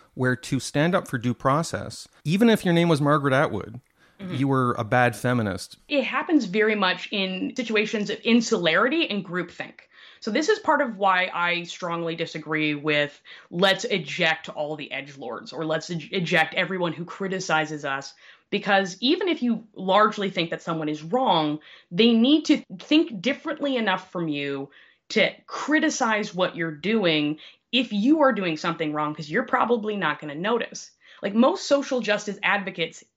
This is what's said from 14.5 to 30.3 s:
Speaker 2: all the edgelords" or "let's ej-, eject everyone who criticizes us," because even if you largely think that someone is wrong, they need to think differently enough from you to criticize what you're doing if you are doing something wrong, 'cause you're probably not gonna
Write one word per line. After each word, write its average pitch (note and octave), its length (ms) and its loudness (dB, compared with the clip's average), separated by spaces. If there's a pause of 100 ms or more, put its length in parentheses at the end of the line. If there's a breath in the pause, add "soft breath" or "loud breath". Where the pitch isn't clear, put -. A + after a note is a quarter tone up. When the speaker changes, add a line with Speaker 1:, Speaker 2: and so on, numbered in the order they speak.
Speaker 2:
all D3+ 260 -6
the D3 160 -14
edgelords" C3+ 600 -12
or D#3+ 100 -6
"let's D#3 240 -4
ej-, E3+ 240 -8
eject E3 400 2
everyone F3 400 -2
who E3 140 -10
criticizes D#3 800 -4
us," C#3 260 -6 (380 loud breath)
because G3 500 0
even F4 260 0
if E4+ 160 -2
you A#3 320 -2
largely G3+ 540 2
think E3+ 220 -2
that D#3+ 100 -6
someone D#3+ 300 -4
is D3+ 120 -6
wrong, E3 560 0 (320 loud breath)
they A3 220 4
need C4+ 320 4
to C4+ 180 2 (160)
think D4+ 440 0
differently C#4 560 -2
enough F#3+ 340 -2
from E3+ 160 -4
you C#3+ 400 -4 (400 soft breath)
to - 220 2 (160)
criticize B3 880 0
what F3 220 0
you're E3 140 -4
doing D#3 680 0 (340 loud breath)
if B3 180 0
you B3 300 2
are C4+ 140 4
doing F3+ 240 -2
something E3 340 -2
wrong, D3+ 220 -2
'cause D3+ 160 -12
you're A3 140 0
probably A3+ 520 0
not D#3 240 -2
gonna D3 140 -10